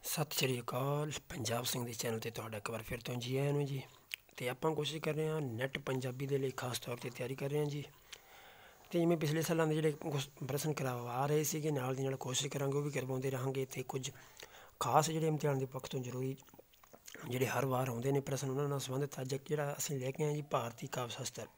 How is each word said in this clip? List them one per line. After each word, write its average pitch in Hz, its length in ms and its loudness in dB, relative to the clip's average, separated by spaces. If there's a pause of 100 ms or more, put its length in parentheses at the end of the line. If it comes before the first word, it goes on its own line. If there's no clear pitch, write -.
(180)
ਸਤਿ 156 180 -2
ਸ਼੍ਰੀ 131 260 2
ਅਕਾਲ, 143 500 0 (180)
ਪੰਜਾਬ 117 360 -2
ਸਿੰਘ 123 200 0
ਦੇ 120 80 -6
ਚੈਨਲ 113 240 -2
'ਤੇ 113 120 -4
ਤੁਹਾਡਾ 110 280 -6
ਇੱਕ 104 140 -6
ਵਾਰ 110 120 -4
ਫਿਰ 117 160 -4
ਤੋਂ 123 160 -4
ਜੀ 123 220 -2
ਆਇਆਂ 143 160 4
ਨੂੰ 143 120 2
ਜੀ। 135 160 -4 (560)
ਤੇ 123 120 -2
ਆਪਾਂ 156 260 2
ਕੋਸ਼ਿਸ਼ 147 260 -2
ਕਰ 156 120 0
ਰਹੇ 156 160 0
ਹਾਂ 156 120 0
net 131 360 -2
ਪੰਜਾਬੀ 131 500 -2
ਦੇ 139 100 2
ਲਈ 135 140 0
ਖਾਸ 123 280 -4
ਤੌਰ 120 160 -6
'ਤੇ 127 140 -8
ਤਿਆਰੀ 123 260 -4
ਕਰ 139 140 -2
ਰਹੇ 147 100 2
ਹਾਂ 151 60 4
ਜੀ। 147 180 -4 (1080)
ਤੇ 175 80 4
ਜਿਵੇਂ 170 180 8
ਪਿਛਲੇ 156 240 2
ਸਾਲਾਂ 160 260 4
ਦੇ 156 80 4
ਜਿਹੜੇ 156 160 4
ਕੁਛ 143 380 -2 (180)
ਪ੍ਰਸ਼ਨ 147 260 0
ਕਰਵਾ 123 520 0
ਰਹੇ 151 180 4
ਸੀਗੇ, 151 280 0
ਨਾਲ 131 240 2
ਦੀ 135 80 0
ਨਾਲ 135 120 0
ਕੋਸ਼ਿਸ਼ 131 380 -2
ਕਰਾਂਗੇ 139 240 2
ਉਹ 147 40 2
ਵੀ 147 100 -2
ਕਰਵਾਉਂਦੇ 131 400 0
ਰਹਾਂਗੇ। 131 340 0
ਤੇ - 180 -6
ਕੁਝ 131 280 -4 (680)
ਖਾਸ 147 300 6
ਜਿਹੜੇ 160 180 2
ਇਮਤਿਹਾਨ 147 320 4
ਦੇ 131 60 0
ਪੱਖ 131 220 -8
ਤੋਂ 135 120 -2
ਜ਼ਰੂਰੀ 127 360 -4 (920)
ਜਿਹੜੇ 127 160 2
ਹਰ 120 200 2
ਵਾਰ 131 240 2
ਆਉਂਦੇ 120 220 0
ਨੇ 139 80 6
ਪ੍ਰਸ਼ਨ, 135 300 -2
ਉਹਨਾਂ 139 180 0
ਨਾਲ 139 120 0
ਸੰਬੰਧਿਤ 135 420 -2
ਅੱਜ 131 140 -2 (100)
ਜਿਹੜਾ 147 320 0
ਅਸੀਂ 143 220 -2
ਲੈ 127 120 -2
ਕੇ 151 120 -2
ਆਏ 147 100 2
ਜੀ 147 80 0
ਭਾਰਤੀ 131 460 -2
ਕਾਵਿ 123 220 -4
ਸ਼ਾਸਤਰ। 117 380 -6 (100)